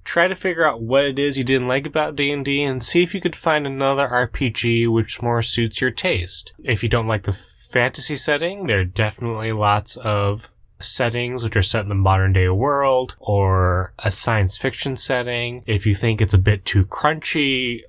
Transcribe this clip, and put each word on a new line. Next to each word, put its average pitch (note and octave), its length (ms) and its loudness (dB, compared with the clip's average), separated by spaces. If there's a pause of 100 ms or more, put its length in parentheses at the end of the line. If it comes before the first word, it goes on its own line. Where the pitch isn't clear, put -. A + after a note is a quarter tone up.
try E3+ 240 0
to F#3+ 60 -2
figure E3+ 340 -2
out C3 140 -4
what B2+ 220 2
it C#3 160 -2
is C#3+ 180 0
you C3+ 60 -2
didn't B2 240 2
like C#3 180 0
about D3+ 300 -2
D C#3+ 160 0
and C#3+ 120 -4
D C#3 200 -2
and C3 180 -2
see F3 220 2
if F3 100 -4
you F#3+ 60 -6
could E3 160 -4
find D3+ 300 0
another C3+ 420 0
R B2 180 0
P B2+ 240 -2
G A#2 380 0
which A2+ 340 -2
more A#2 200 0
suits A#2 380 -4
your B2+ 120 0
taste. - 600 -6 (120)
If A#2 180 -2
you A#2 60 -2
don't A#2 200 0
like G#2+ 140 -2
the G2 140 -2 (340)
fantasy C3 460 -2
setting, E3+ 500 -2
there G#2 140 2
are F#2 40 2
definitely A2 680 -2
lots G#2+ 460 0
of G#2 500 -2 (320)
settings A#2+ 640 -2
which A2 100 -2
are G#2+ 80 4
set G#2+ 200 0
in G2 80 -6
the G2+ 40 0
modern F#2+ 380 4
day F#2 160 4
world C3 720 2
or F#2+ 800 2
a - 120 -2
science G2+ 460 0
fiction C3 400 -4
setting. A#2+ 680 -4
If G#2+ 180 0
you G#2+ 100 4
think A2 280 0
it's G#2 120 2
a G2 40 8
bit G2+ 260 2
too G2 220 2
crunchy, C#3 1040 -2